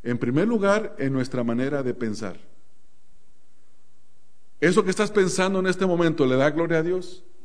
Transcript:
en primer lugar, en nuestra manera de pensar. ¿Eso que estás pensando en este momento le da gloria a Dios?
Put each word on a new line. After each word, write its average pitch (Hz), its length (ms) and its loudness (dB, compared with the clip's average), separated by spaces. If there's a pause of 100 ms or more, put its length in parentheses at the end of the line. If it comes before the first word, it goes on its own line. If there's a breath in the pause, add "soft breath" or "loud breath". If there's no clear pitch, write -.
en 120 160 -2
primer 131 300 2
lugar, 208 500 2
en 135 160 0
nuestra 123 300 0
manera 131 380 0
de 123 120 0
pensar. 107 440 -4 (2250)
¿Eso 180 240 4
que 185 60 2
estás 208 200 0
pensando 190 480 2
en 185 80 0
este 185 180 2
momento 170 400 4
le 127 120 4
da 135 140 4
gloria 165 280 2
a 160 40 2
Dios? 175 420 -4 (200)